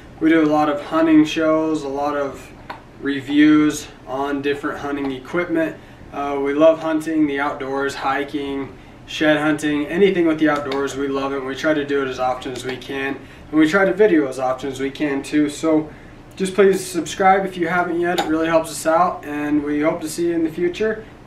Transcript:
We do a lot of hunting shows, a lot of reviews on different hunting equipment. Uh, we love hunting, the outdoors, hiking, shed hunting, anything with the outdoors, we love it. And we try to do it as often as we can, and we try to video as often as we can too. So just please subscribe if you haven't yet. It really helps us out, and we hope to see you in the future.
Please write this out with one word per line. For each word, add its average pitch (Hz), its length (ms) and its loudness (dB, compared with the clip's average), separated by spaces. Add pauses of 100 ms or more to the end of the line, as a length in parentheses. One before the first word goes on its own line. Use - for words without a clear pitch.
(200)
We 160 100 4
do 160 140 6
a - 20 4
lot 151 240 2
of 143 120 -2
hunting 160 440 6
shows, 156 580 0
a 139 40 -6
lot 143 280 -4
of 139 360 -6 (500)
reviews 147 880 4 (200)
on 139 340 -4
different 143 380 -4
hunting 139 320 -4
equipment. 165 640 -4 (380)
Uh, 143 300 -4
we 139 100 0
love 160 260 6
hunting, 156 480 0
the 139 120 -2
outdoors, 139 560 -4
hiking, 139 800 -4 (300)
shed 151 300 2
hunting, 147 500 0
anything 180 400 4
with 156 120 0
the 151 100 4
outdoors, 139 460 -2
we 139 120 -4
love 135 260 -2
it. 139 40 -4
And 131 100 -6
we 135 80 -6
try 156 180 0
to 143 120 0
do 139 160 0
it 131 60 -2
as 127 120 -6
often 127 320 -2
as 123 140 -8
we 127 120 -6
can, 139 400 -6 (320)
and 151 100 2
we 156 80 6
try 196 180 4
to 180 80 0
video 175 340 4
as 123 100 -8
often 131 320 -4
as 123 100 -10
we 135 120 -4
can 139 320 -4
too. 151 260 0
So 156 400 0 (460)
just 185 180 -4
please 190 320 4
subscribe 190 600 2
if 185 120 -8
you 165 100 -2
haven't 175 320 -2
yet. 175 200 0
It 156 80 -4
really 160 200 0
helps 160 220 -2
us 151 160 -10
out, 165 400 0
and 147 380 -2
we 147 180 -2
hope 165 200 -2
to 156 80 -8
see 170 180 -4
you 170 80 -2
in 165 80 0
the 156 80 -2
future. 202 520 -4 (240)